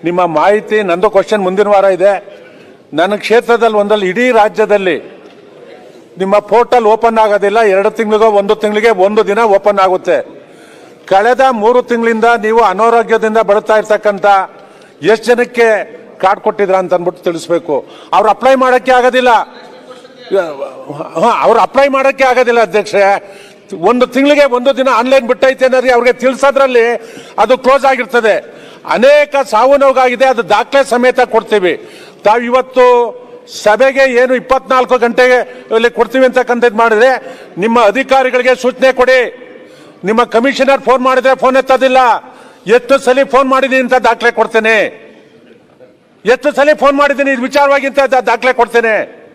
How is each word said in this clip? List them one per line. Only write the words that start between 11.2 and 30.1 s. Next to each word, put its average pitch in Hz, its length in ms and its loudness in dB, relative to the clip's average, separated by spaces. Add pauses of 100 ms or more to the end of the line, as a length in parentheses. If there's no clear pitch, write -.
ಮೂರು 240 320 0
ತಿಂಗಳಿಂದ 233 420 -2 (180)
ನೀವು 226 180 0
ಅನಾರೋಗ್ಯದಿಂದ 220 760 0
ಬಳಲ್ತಾ 214 400 0
ಇರ್ತಕ್ಕಂಥ 208 480 -2 (760)
ಎಷ್ಟು 214 240 0
ಜನಕ್ಕೆ 226 680 0 (220)
ಕಾರ್ಡ್ 196 220 -2
ಕೊಟ್ಟಿದ್ರ 202 340 -2
ಅಂತ 185 200 -2
ಅಂದ್ಬಿಟ್ಟು 175 300 -4
ತಿಳಿಸ್ಬೇಕು. 160 600 -4 (280)
ಅವ್ರು 208 180 2
ಅಪ್ಲೈ 254 240 2
ಮಾಡೋಕ್ಕೆ 254 380 0
ಆಗೋದಿಲ್ಲ. 247 360 2
ಹ, 160 2250 -6
ಅವ್ರು 220 160 2
ಅಪ್ಲೈ 269 280 0
ಮಾಡೋಕ್ಕೆ 269 360 -2
ಆಗೋದಿಲ್ಲ 240 360 0
ಅಧ್ಯಕ್ಷರೇ. 202 760 -2 (380)
ಒಂದು 233 320 0
ತಿಂಗಳಿಗೆ 277 380 2
ಒಂದು 247 320 -2
ದಿನ 262 160 -2
ಆನ್‌ಲೈನ್ 247 360 0
ಬಿಟ್ಟೈತೆ 262 360 0
ಅನ್ನೋದು 254 300 0
ಅವ್ರಿಗೆ 240 180 2
ತಿಳ್ಸೋದ್ರಲ್ಲಿ 262 720 0 (520)
ಅದು 226 200 2
ಕ್ಲೋಸ್ 254 260 0
ಆಗಿರ್ತದೆ. 240 500 0 (540)
ಅನೇಕ 285 460 2 (160)
ಸಾವು 262 260 2
ನೋವಾಗಿದೆ, 262 500 2